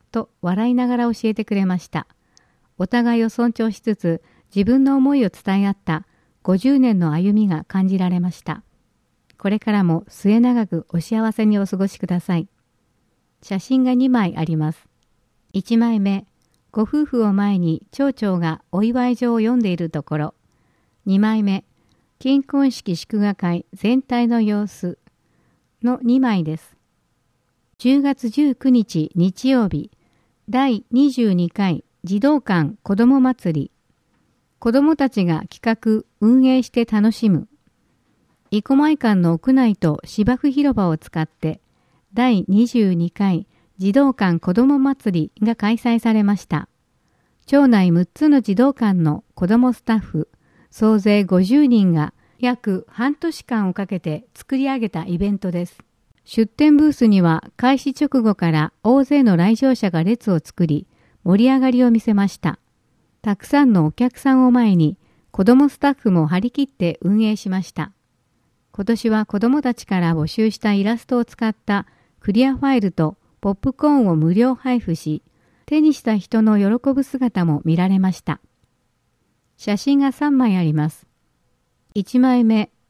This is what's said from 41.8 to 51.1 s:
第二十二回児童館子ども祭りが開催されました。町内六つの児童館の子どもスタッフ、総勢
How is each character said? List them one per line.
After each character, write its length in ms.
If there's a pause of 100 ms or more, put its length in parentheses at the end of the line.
第 360
二 180
十 260
二 180
回 360 (300)
児 160
童 200
館 260
子 140
ど 120
も 120
祭 600
り 80
が 100
開 220
催 220
さ 120
れ 120
ま 120
し 120
た。 200 (800)
町 240
内 220
六 220
つ 140
の 140
児 140
童 180
館 220
の 280 (120)
子 120
ど 100
も 140
ス 120
タ 120
ッ 40
フ、 280 (420)
総 300
勢 240